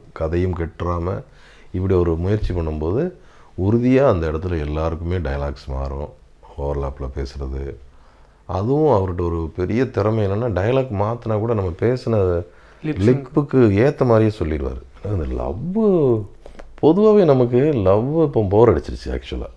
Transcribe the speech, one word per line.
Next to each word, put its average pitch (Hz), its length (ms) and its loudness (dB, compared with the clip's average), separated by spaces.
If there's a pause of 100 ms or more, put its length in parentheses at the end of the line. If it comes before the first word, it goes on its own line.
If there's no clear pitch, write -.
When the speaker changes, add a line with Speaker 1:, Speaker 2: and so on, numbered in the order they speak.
(120)
Speaker 1:
கதையும் 87 440 -2
கெட்டுறாம 85 640 -6 (500)
இப்படி 92 220 0
ஒரு 85 220 2
முயற்சி 92 380 -2
பண்ணும்போது, 85 580 -4 (520)
உறுதியா 127 440 4
அந்த 85 240 2
இடத்துல 85 260 -4
எல்லாருக்குமே 80 580 -4
டயலாக்ஸ் 71 520 -6
மாறும். 69 400 -8 (500)
ஓவர்லாப்ல 69 560 -6
பேசுறது. 67 600 -10 (720)
அதுவும் 127 480 0
அவர்கிட்ட 92 280 0
ஒரு 85 360 -4
பெரிய 104 340 -2
திறமை 107 360 0
என்னன்னா, 104 260 -2
டயலாக் 113 720 -2
மாத்துனா 110 140 -2
கூட 113 160 -2
நம்ம 95 160 -2 (100)
பேசின 107 600 0 (420)
Speaker 2:
லிப் 151 160 -4
சிங்க். 135 340 2
Speaker 1:
லிப்புக்கு 143 220 0
ஏத்த 127 500 4
மாதிரியே 110 320 4
சொல்லிடுவாரு. 69 420 -4 (240)
அந்த 95 200 -4 (100)
லவ், 135 920 0 (580)
பொதுவாவே 208 420 6
நமக்கு 131 480 4
லவ் 117 500 2
இப்போ 123 260 0
போர் 104 260 6
அடிச்சிருச்சு - 340 -6
actually-ஆ. - 380 -8 (100)